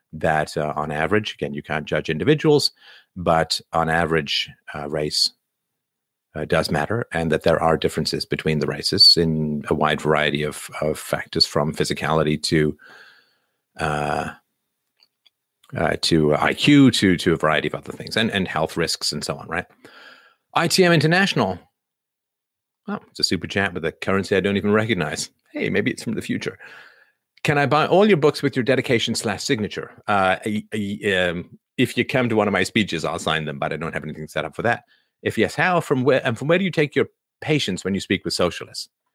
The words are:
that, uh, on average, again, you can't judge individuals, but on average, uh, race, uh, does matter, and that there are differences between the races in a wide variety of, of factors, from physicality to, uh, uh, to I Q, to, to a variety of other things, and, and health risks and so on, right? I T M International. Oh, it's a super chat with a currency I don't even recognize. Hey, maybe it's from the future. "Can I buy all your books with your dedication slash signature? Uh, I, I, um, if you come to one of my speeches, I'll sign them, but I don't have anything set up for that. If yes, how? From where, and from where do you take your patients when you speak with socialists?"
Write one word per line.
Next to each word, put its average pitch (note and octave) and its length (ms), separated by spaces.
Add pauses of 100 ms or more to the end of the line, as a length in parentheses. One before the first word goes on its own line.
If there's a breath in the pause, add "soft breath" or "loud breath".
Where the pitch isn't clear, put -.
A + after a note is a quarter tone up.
(120)
that, D#2 460
uh, D2+ 180
on D2+ 160
average, D#2+ 440
again, C#2+ 180
you D2 80
can't D#2 240
judge D#2 240
individuals, C#3 600 (440 loud breath)
but E2 460 (120)
on E2 160
average, D#2+ 600 (240)
uh, D2 160
race, D2+ 400 (1040)
uh, D2+ 120
does D#2+ 260
matter, E2 420
and E2 180
that D#2 120
there E2 180
are D#2+ 160
differences D#2 480
between D#2 320
the D2+ 100
races - 500
in D#2 520
a F2 60
wide D2+ 260
variety D2+ 400
of, D2 260 (140)
of D#2 160
factors, - 480
from D2+ 300
physicality D#2 680
to, D2+ 340 (1040 soft breath)
uh, D2+ 520 (1400)
uh, D#2 260
to D2+ 340
I C#2+ 180
Q, C#3+ 380
to, F#2+ 260
to F2 160
a D#2+ 40
variety D2+ 300
of - 80
other - 160
things, - 240
and, A2 160
and F#2+ 160
health D#2+ 300
risks - 340
and D2 120
so D2+ 120
on, C2+ 120
right? E2 180 (880 loud breath)
I E3 140
T F#3 160
M F3 100
International. D#3 680 (1300)
Oh, G3+ 120 (100)
it's - 100
a F#2+ 40
super - 240
chat G2 260
with E2+ 100
a D#2+ 80
currency G2 440
I F#2 60
don't G2+ 160
even G#2 140
recognize. G#2 600 (200)
Hey, D4+ 180
maybe G2+ 200
it's - 140
from A#2 100
the - 80
future. - 380 (840 loud breath)
"Can D3+ 140
I C#3+ 80
buy D3 220
all F#3+ 200
your G3 100
books C#3+ 260
with C#3 120
your C3 80
dedication B2 520
slash G2+ 280
signature? - 480 (160)
Uh, F#2+ 380
I, G#2+ 180 (100)
I, G#2 400
um, F2 440 (200)
if B2+ 200
you A#2+ 80
come B2+ 240
to A2 60
one G#2 120
of G2 60
my F#2 100
speeches, F2 400
I'll D#2+ 160
sign D#2+ 260
them, D2 120
but D#2 160
I D#2+ 40
don't D#2 160
have E2 100
anything D2+ 240
set D2+ 180
up D#2 100
for - 60
that. A2+ 220 (400)
If - 140
yes, G2+ 180
how? E3+ 260
From C3 220
where, C3 200
and A#2 140
from C3+ 100
where E3+ 120
do G3 40
you F#3 80
take D3 240
your B2 120 (340)
patients C3 420
when G2 120
you F#2+ 40
speak F#2 240
with E2+ 120
socialists?" - 520 (280)